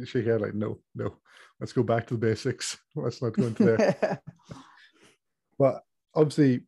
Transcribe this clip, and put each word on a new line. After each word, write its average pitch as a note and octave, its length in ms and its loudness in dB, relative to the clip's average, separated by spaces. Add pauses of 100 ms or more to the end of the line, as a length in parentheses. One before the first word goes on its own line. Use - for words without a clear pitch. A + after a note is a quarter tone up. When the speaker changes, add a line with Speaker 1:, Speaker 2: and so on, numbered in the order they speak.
Speaker 1:
shake A#2 200 -2
your A2+ 80 2
head A2 80 0
like, G2+ 120 -4
"No, A2 260 -4 (160)
no, A2+ 220 -6 (420)
let's - 140 -10
go B2+ 100 2
back A#2 240 -2
to - 60 -6
the A#2 60 -4
basics. A2+ 580 -4 (100)
<laughs> - 80 -16
Let's B2+ 260 -6
not A#2 120 -4
go B2 140 0
into A2+ 180 2
there." - 600 2
Speaker 2:
<laughs> - 60 -18 (1300)
Speaker 1:
But C3+ 240 2 (320)
obviously, C#3+ 520 4